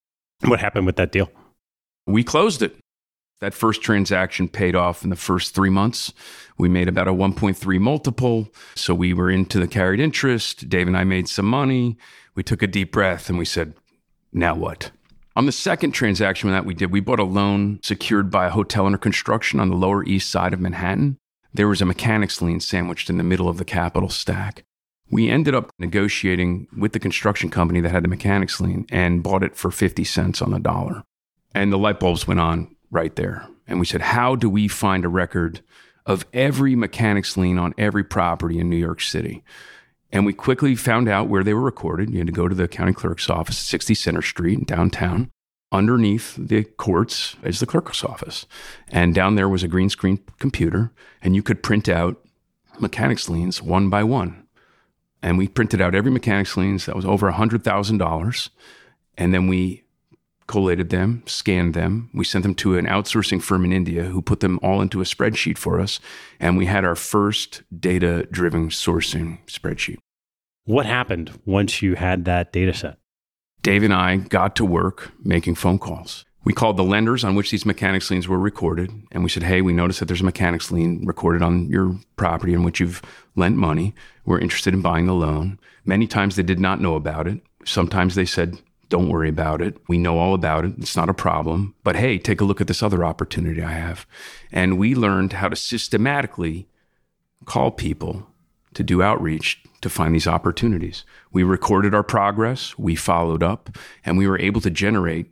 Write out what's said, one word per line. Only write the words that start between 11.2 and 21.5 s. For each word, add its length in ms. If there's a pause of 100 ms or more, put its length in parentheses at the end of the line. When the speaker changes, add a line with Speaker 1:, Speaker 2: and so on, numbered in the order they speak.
Speaker 2:
some 160
money. 520 (380)
We 80
took 180
a 60
deep 240
breath 380
and 80
we 80
said, 280 (600)
"Now 200
what?" 380 (440)
On 120
the 40
second 420
transaction 580
that 120
we 120
did, 160
we 80
bought 200
a 40
loan 580
secured 480
by 160
a 60
hotel 340
under 140
construction 600
on 100
the 60
Lower 300
East 240
Side 240
of 80
Manhattan. 560 (340)